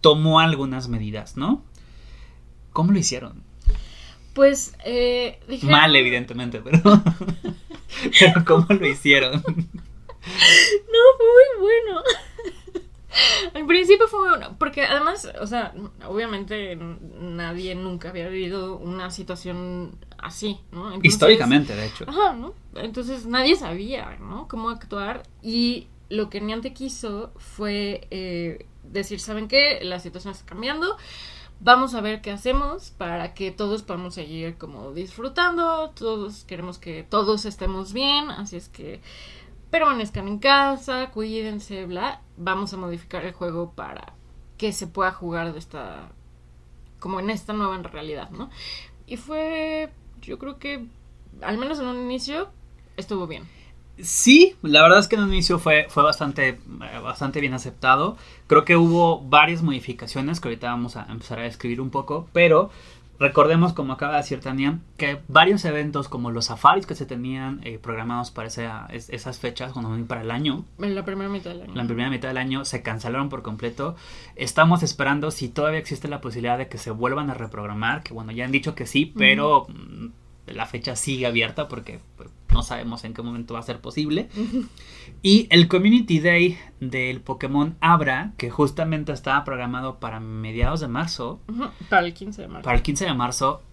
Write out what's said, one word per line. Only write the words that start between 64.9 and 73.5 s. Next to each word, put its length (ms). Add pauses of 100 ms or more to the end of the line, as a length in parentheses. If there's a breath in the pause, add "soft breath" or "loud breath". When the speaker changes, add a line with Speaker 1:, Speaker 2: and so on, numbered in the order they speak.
Speaker 1:
que 300
varios 380
eventos 440
como 220
los 140
safaris 420
que 80
se 100
tenían, 580
eh, 140
programados 540
para 160
esa, 440
es-, 200
esas 260
fechas, 360
cuando 180
ven 160
para 140
el 100
año, 340 (140)
Speaker 2:
En 160
la 100
primera 240
mitad 220
del 120
año. 120
Speaker 1:
la 100
primera 240
mitad 200
del 80
año, 280
se 160
cancelaron 480
por 140
completo. 520 (400 loud breath)